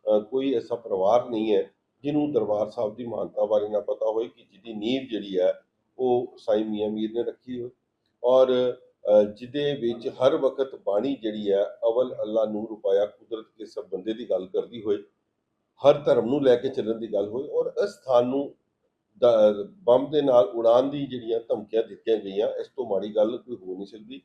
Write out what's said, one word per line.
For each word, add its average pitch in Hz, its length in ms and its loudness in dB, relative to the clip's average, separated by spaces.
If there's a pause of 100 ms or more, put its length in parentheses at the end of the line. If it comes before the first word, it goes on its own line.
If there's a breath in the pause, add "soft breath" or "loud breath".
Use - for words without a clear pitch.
(160)
ਅ, - 20 4
ਕੋਈ 131 360 -2
ਐਸਾ 113 220 -4
ਪਰਿਵਾਰ 107 540 0
ਨਹੀਂ 110 240 0
ਹੈ 95 160 0 (320)
ਜਿਹਨੂੰ 147 300 -2
ਦਰਬਾਰ 107 380 0
ਸਾਹਿਬ 107 260 -6
ਦੀ 120 100 -10
ਮਹਾਨਤਾ 104 380 -4
ਬਾਰੇ 104 240 0
ਨਾ 104 120 0
ਪਤਾ 107 300 -4
ਹੋਏ 113 140 -2
ਕਿ - 280 -18
ਜਿਹਦੀ 104 220 -16
ਨੀਂਹ 123 340 -4
ਜਿਹੜੀ 101 300 -6
ਹੈ 92 220 0 (380)
ਉਹ 123 400 0
ਸਾਈਂ 110 260 0
ਮੀਆਂ 107 260 -4
ਮੀਰ 110 220 -4
ਨੇ 117 100 -4
ਰੱਖੀ 123 380 -8
ਹੋਈ 123 100 -10 (540)
ਔਰ, 127 520 4 (360)
ਅ, 107 100 8
ਜਿਹਦੇ 123 520 -4
ਵਿੱਚ 117 340 -4
ਹਰ 135 280 2
ਵਕਤ 135 500 -2
ਬਾਣੀ 110 360 0
ਜਿਹੜੀ 104 300 -4
ਹੈ, 98 100 4
"ਅਵਲ 117 600 -2
ਅੱਲਾ 110 220 0
ਨੂਰ 110 260 -6
ਉਪਾਇਆ 101 360 0
ਕੁਦਰਤ 110 380 -14 (140)
ਕੇ 104 80 -14
ਸਭ - 180 -12
ਬੰਦੇ" 95 300 -8
ਦੀ 113 160 -10
ਗੱਲ 92 160 -2
ਕਰਦੀ 107 360 -6
ਹੋਏ, 104 140 -2 (920)
ਹਰ 147 100 6
ਧਰਮ 120 280 2
ਨੂੰ 139 160 0
ਲੈ 123 140 6
ਕੇ 131 120 -4
ਚੱਲਣ 113 260 -4
ਦੀ 110 180 -10
ਗੱਲ 101 160 -2
ਹੋਈ 127 200 -8
ਔਰ 160 240 -4 (120)
ਇਸ 202 60 -6
ਸਥਾਨ 123 360 2
ਨੂੰ 139 280 -4 (640)
ਦ-, 107 480 4 (160)
ਬੰਬ 135 280 4
ਦੇ 147 120 2
ਨਾਲ 123 220 6
ਉਡਾਉਣ 117 460 2
ਦੀ 143 160 -6
ਜਿਹੜੀਆਂ 117 340 -4
ਧਮਕੀਆਂ 110 420 -4
ਦਿੱਤੀਆਂ 107 340 -2
ਗਈਆਂ, 98 320 -2 (120)
ਇਸ 110 60 -8
ਤੋਂ 123 200 -8
ਮਾੜੀ 104 300 -4
ਗੱਲ 113 220 0
ਕੋਈ 120 180 -14
ਹੋ 92 200 -12
ਨਹੀਂ 98 100 -12
ਸਕਦੀ। 110 380 -18